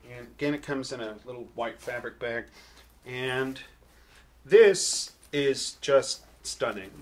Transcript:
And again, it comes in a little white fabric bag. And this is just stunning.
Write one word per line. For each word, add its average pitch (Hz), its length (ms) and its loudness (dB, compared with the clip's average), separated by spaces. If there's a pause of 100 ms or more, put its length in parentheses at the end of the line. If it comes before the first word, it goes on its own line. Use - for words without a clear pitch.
(120)
And 123 160 -14
again, 147 260 -4
it 147 100 -8
comes 135 280 -6
in 123 100 -10
a 107 140 -10 (100)
little 123 300 -14
white 113 240 -6
fabric 120 400 -10
bag. 117 260 -6 (600)
And 131 540 -4 (840)
this 196 680 6 (200)
is 139 500 0
just 139 400 4 (220)
stunning. - 480 -6 (100)